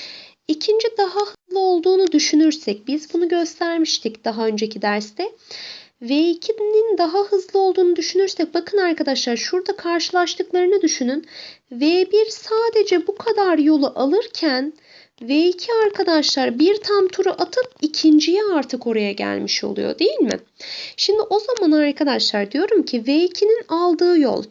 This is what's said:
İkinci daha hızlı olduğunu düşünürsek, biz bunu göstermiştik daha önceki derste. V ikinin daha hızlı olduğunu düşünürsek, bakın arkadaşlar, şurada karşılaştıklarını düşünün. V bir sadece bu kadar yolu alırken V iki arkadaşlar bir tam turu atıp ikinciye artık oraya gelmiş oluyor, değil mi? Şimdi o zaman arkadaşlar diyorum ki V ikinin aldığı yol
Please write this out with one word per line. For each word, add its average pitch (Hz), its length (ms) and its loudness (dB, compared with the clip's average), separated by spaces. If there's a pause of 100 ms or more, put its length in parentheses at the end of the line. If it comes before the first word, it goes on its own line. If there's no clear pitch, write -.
(480)
İkinci 427 400 0 (100)
daha 392 220 0
hızlı 392 400 -6
olduğunu 370 520 2
düşünürsek, 302 720 0
biz 302 280 -6
bunu 339 140 0
göstermiştik 330 960 -2
daha 226 220 -4
önceki 214 360 -4
derste. 208 500 -4 (680)
V 262 160 0
ikinin 427 800 0
daha 339 200 0
hızlı 392 420 0
olduğunu 359 360 2
düşünürsek, 339 580 -2
bakın 339 240 -2
arkadaşlar, 294 580 -2
şurada 370 400 -4
karşılaştıklarını 359 1040 0
düşünün. 285 440 -2 (460)
V 339 400 2
bir 440 180 4
sadece 440 760 0
bu 403 80 -4
kadar 403 440 0
yolu 294 360 2
alırken 302 800 -2 (500)
V 262 160 0
iki 359 340 0 (120)
arkadaşlar 302 720 0
bir 370 180 4
tam 403 320 0
turu 381 220 0
atıp 494 520 -4
ikinciye 311 600 4
artık 262 440 -2
oraya 214 260 0
gelmiş 202 520 -4
oluyor, 208 340 -4
değil 508 220 0
mi? 233 200 0 (560)
Şimdi 427 240 0
o 415 200 0
zaman 415 320 0
arkadaşlar 285 800 0
diyorum 381 300 2
ki 226 240 -4
V 277 80 2
ikinin 381 540 2
aldığı 349 500 2
yol 220 320 2